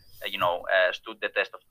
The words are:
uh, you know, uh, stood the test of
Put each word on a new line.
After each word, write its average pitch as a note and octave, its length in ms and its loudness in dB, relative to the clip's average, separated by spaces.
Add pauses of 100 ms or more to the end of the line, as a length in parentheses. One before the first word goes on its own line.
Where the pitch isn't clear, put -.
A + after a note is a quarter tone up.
(240)
uh, G2+ 40 -8
you G2 100 -6
know, F2 280 2 (100)
uh, F#2 160 4
stood A2 300 -12
the G#2 80 -2
test G2 240 -2
of - 180 -18